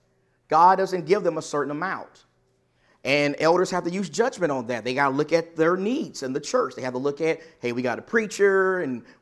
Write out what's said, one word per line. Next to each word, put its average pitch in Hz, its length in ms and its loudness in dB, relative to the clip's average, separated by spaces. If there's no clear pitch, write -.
God 175 300 6
doesn't 185 280 -2
give 190 180 2
them 165 140 0
a 156 40 -4
certain 143 300 -4
amount. 147 540 -8
And 143 360 2
elders 180 320 4
have 180 140 -2
to 170 40 -6
use 180 200 -6
judgment 175 420 -2
on 127 160 -4
that. 117 160 -4
They 127 100 -2
gotta 135 200 2
look 147 200 0
at 165 220 -2
their 165 200 2
needs 202 480 -4
in 131 100 -4
the 147 60 -4
church. 156 360 -2
They 117 80 -12
have 127 100 -4
to 127 60 -6
look 143 200 -4
at, 160 220 -2
hey, 120 120 -2
we 123 100 -2
got 120 180 -2
a - 20 -10
preacher, 190 800 2
and 131 240 -4